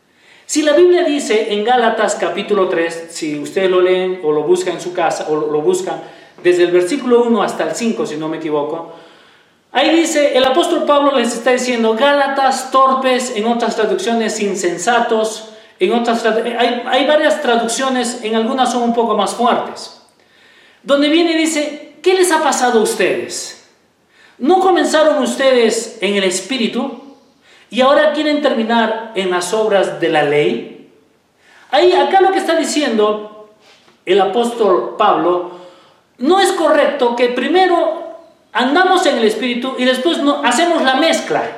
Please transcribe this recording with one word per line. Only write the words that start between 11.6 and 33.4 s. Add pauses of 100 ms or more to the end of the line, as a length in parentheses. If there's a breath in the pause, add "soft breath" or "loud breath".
"Gálatas
torpes",
en
otras
traducciones,
"insensatos", (260 loud breath)
en
otras
tradu-, (160)
hay,
hay
varias
traducciones,
en
algunas
son
un
poco
más
fuertes, (840 soft breath)
donde
viene
y
dice,
"¿Qué
les
ha
pasado
a
ustedes?". (760 soft breath)
¿No
comenzaron
ustedes
en
el
Espíritu (640 soft breath)
y
ahora
quieren
terminar
en
las
obras
de
la
ley? (800 soft breath)
Ahí,
acá
lo
que
está
diciendo (560 soft breath)